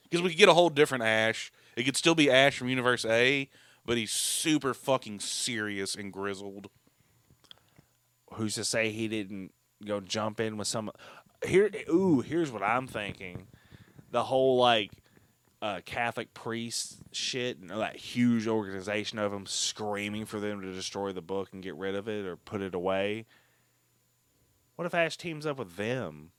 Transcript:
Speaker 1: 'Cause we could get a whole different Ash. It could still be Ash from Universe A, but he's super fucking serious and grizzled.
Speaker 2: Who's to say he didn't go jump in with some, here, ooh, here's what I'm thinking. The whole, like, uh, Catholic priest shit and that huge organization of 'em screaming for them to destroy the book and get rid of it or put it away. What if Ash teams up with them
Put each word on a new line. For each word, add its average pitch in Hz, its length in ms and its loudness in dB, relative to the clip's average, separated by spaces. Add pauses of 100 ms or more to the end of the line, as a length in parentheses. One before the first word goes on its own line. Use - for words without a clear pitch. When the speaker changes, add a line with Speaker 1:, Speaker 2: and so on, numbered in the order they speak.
(120)
Speaker 1:
'Cause 170 100 0
we 185 80 2
could 160 100 -6
get 202 100 10
a 170 40 12
whole 175 160 8
different 139 340 2
Ash. 110 480 2 (240)
It 117 80 -2
could 131 140 0
still 165 180 4
be 147 140 6
Ash 135 280 6
from 123 120 -4
Universe 123 360 2
A, 127 440 2 (360)
but 120 120 0
he's 110 140 -4
super 135 640 0
fucking 113 460 -2
serious 104 760 -4
and 101 160 -10
grizzled. 98 580 -8 (1600)
Speaker 2:
Who's 110 220 -4
to 110 80 -6
say 110 280 0
he 110 160 -4
didn't 101 460 -8 (320)
go 104 140 -2
jump 107 400 -4
in 110 180 -2
with 101 100 -4
some, 110 240 -4 (540)
here, 196 240 4 (200)
ooh, 165 320 4
here's 147 300 -2
what 107 100 -6
I'm 117 260 2
thinking. 95 600 -10 (640)
The 117 140 2
whole, 131 320 4
like, 117 340 6 (680)
uh, 98 240 -4
Catholic 117 480 -4
priest - 680 -8 (100)
shit 123 480 -4
and 90 100 -18
that 101 260 -4
huge 120 520 2
organization 104 720 -2
of 101 140 0
'em 98 120 -8
screaming 104 800 -4
for 107 140 -8
them 104 220 -6
to 95 120 -10
destroy 98 380 -6
the 90 100 -8
book 95 320 -6
and 95 100 -14
get 92 120 -10
rid 95 200 -4
of 101 120 -6
it 104 180 -6
or 87 120 -8
put - 240 -8
it 92 140 -6
away. 98 500 -2 (1500)
What 170 100 -6
if 170 80 -6
Ash 165 240 2
teams 156 280 -8
up 143 140 -4
with 90 160 -10
them 95 640 -4